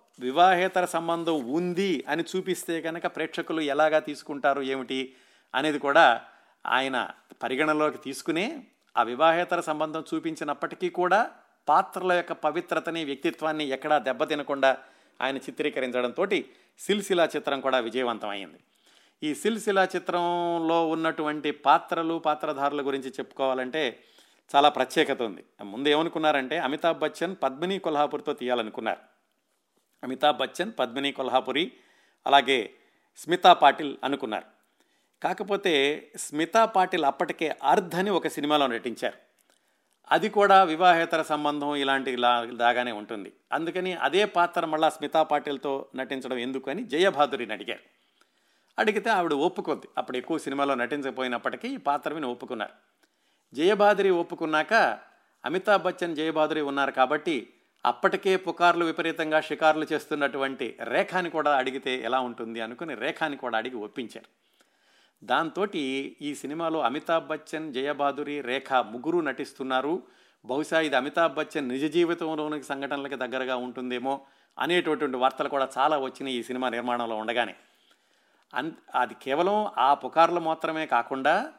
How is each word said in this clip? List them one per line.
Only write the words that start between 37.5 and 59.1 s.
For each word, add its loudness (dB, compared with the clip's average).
అర్ధ్ 2
అని 0
ఒక 0
సినిమాలో 2
నటించారు. -4
అది 2
కూడా 6
వివాహేతర 4
సంబంధం -2
ఇలాంటి 0
లా-, 2
లాగానే 2
ఉంటుంది. -10
అందుకని -2
అదే 2
పాత్ర 0
మళ్ళా 2
స్మితా 0
పాటిల్తో -2
నటించడం -6
ఎందుకు -6
అని -6
జయభాదురిని 2
అడిగారు. -8
అడిగితే 2
ఆవిడ 2
ఒప్పుకుంది. -2
అప్పుడు -4
ఎక్కువ -4
సినిమాలో -2
నటించకపోయినప్పటికీ -4
ఈ -8
పాత్ర -2
విని -6
ఒప్పుకున్నారు. -8
జయభాదురి 4
ఒప్పుకున్నాక 0
అమితాబ్ 2
బచ్చన్, -4
జయభాదురి 0
ఉన్నారు 0
కాబట్టి 0
అప్పటికే 2
పుకార్లు 2
విపరీతంగా 0